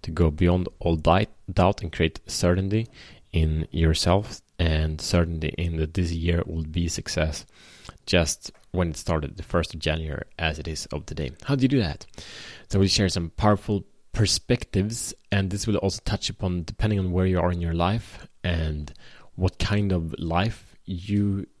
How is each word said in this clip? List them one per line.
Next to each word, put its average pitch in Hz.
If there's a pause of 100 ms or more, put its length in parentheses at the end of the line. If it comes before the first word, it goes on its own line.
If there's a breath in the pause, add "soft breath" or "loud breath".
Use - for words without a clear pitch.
to -
go 82
beyond 87 (120)
all 82
di-, 82 (220)
doubt 92
and 95
create -
certainty 95 (440 loud breath)
in 78
yourself 82 (160)
and 78
certainty 82
in 82
that 78
this 87
year 85
will 80
be 82
success - (580 loud breath)
just - (220)
when 87
it -
started, 76
the -
first -
of 80
January, 78 (140)
as 80
it 78
is 78
of 73
today? 73 (140)
How 139
do 131
you 131
do 131
that? - (640 loud breath)
So 98
we'll 95
share 95
some 85
powerful 104 (260)
perspectives, - (180)
and 98
this 101
will 101
also -
touch -
upon, 90
depending 107
on 92
where 92
you 92
are 90
in 87
your 82
life 90 (160)
and 78 (440 loud breath)
what 90
kind 104
of 82
life 87
you 98 (140)